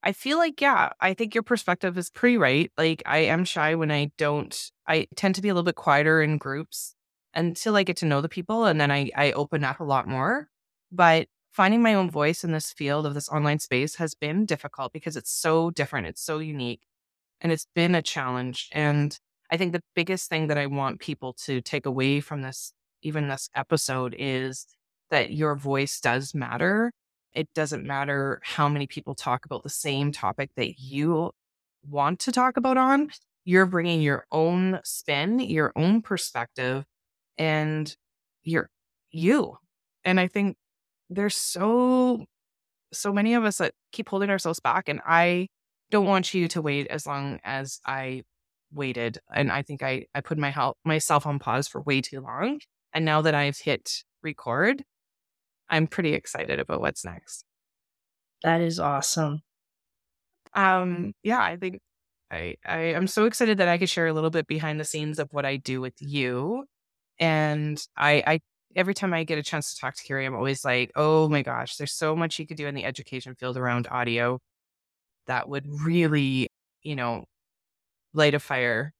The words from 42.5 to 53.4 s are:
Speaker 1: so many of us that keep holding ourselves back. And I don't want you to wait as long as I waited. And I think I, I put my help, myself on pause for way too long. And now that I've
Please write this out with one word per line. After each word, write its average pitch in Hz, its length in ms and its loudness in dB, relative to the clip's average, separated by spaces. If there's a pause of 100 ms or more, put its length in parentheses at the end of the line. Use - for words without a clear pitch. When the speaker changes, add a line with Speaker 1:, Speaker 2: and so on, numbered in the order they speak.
Speaker 1:
so - 200 -4
many 208 220 4
of 240 100 4
us 208 140 0
that - 160 0 (180)
keep - 180 -10
holding 196 200 0
ourselves 185 300 0
back. 151 280 0
And 143 180 -4
I 175 420 4 (440)
don't 208 140 4
want 190 280 2
you 175 160 2
to 170 120 -4
wait 143 260 -2
as - 180 -6
long 139 380 -6
as 135 420 -6
I 131 380 -6 (480)
waited. 123 480 -4 (120)
And 143 200 0
I 135 100 0
think 139 220 -10
I, 131 300 -4
I 139 80 -4
put 156 160 -6
my 147 120 0
help, 139 340 -2
myself 156 420 2
on 143 140 -2
pause 127 280 -2
for 139 140 -10
way 143 200 0
too 135 200 -10
long. 156 380 -6 (340)
And 160 120 0
now 156 160 4
that 156 140 2
I've 143 220 0